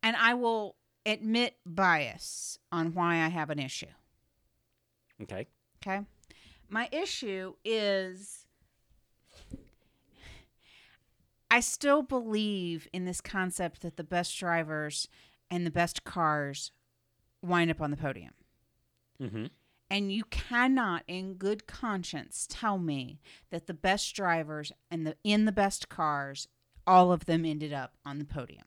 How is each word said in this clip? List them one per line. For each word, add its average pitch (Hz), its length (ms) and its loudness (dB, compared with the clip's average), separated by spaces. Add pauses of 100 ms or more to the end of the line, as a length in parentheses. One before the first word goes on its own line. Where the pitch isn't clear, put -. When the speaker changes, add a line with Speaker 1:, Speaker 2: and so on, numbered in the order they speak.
Speaker 1:
and 226 140 2
I 226 180 6
will 226 420 0 (300)
admit 220 600 2
bias 165 920 0 (140)
on 165 240 0
why 170 220 2
I 160 100 2
have 160 240 -2
an 147 80 -4
issue. 131 260 -6 (1400)
Speaker 2:
Okay. 101 240 -8 (400)
Speaker 1:
Okay. 196 180 -4 (640)
My 226 240 -4
issue 202 640 -4 (100)
is 196 840 -2 (3000)
I 233 120 8
still 285 400 2
believe 214 920 -2
in 180 140 -4
this 180 160 -4
concept 180 600 -4
that 165 160 -8
the 175 60 -8
best 175 340 -2
drivers 156 720 -2 (420)
and 175 160 0
the 165 60 0
best 170 320 0
cars 151 680 -2 (680)
wind 170 300 4
up 156 100 -2
on 151 100 -2
the 147 60 -4
podium. 131 360 -6 (880)
Speaker 2:
Mm-hmm. 113 240 -6 (440)
Speaker 1:
And 196 220 0
you 214 140 -4
cannot, 240 840 0
in 190 280 -8
good 202 300 -4
conscience, - 840 -6
tell 208 280 -2
me 143 440 -4 (300)
that 135 160 -8
the - 60 -6
best 185 400 0
drivers 160 600 -2 (180)
and 165 160 -2
the, 156 160 -4
in 214 220 6
the 214 80 4
best 196 340 2
cars, 143 600 -2 (360)
all 180 280 10
of 165 120 0
them 165 200 4
ended 151 260 -2
up 135 220 -6 (120)
on 143 140 -8
the 147 60 -6
podium. 143 420 -10